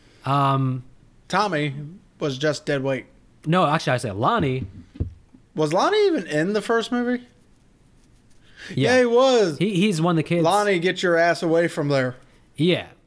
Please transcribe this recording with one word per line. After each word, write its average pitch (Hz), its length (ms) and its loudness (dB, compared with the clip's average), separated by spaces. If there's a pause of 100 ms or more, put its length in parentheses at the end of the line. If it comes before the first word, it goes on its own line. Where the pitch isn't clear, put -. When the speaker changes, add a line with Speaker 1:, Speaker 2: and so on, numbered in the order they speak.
(260)
Speaker 1:
Um, 135 580 0 (460)
Speaker 2:
Tommy 165 440 -2 (460)
was 139 180 -4
just 147 280 -4
dead 143 180 -2
weight. 135 220 -4 (400)
Speaker 1:
No, 170 200 2
actually, 147 280 0
I 123 40 0
say 117 140 -6
Lonnie. 131 540 -2 (920)
Speaker 2:
Was 151 160 -2
Lonnie 359 360 2
even 294 200 -2
in 156 240 0
the 214 100 0
first 226 300 -2
movie? 247 320 -2 (1500)
Speaker 1:
Yeah. 135 200 2
Speaker 2:
Yeah, 254 40 4
he 247 60 4
was. 240 520 4
Speaker 1:
He, 202 180 0
he's 170 260 2
one 175 120 2
of 165 40 2
the 156 60 0
kids. 170 200 0
Speaker 2:
Lonnie, 196 360 2
get 180 220 -2
your 175 160 2
ass 170 260 2
away 165 260 2
from 156 180 -4
there. 131 300 -2 (400)
Speaker 1:
Yeah. 147 300 0 (200)